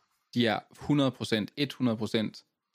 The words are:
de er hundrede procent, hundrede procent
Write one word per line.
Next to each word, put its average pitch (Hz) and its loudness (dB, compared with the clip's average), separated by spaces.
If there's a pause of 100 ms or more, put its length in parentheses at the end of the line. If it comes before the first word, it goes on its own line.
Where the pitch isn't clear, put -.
(340)
de 120 4
er 101 0 (180)
hundrede 143 2
procent, 113 -2
hundrede 117 0
procent 110 -2 (360)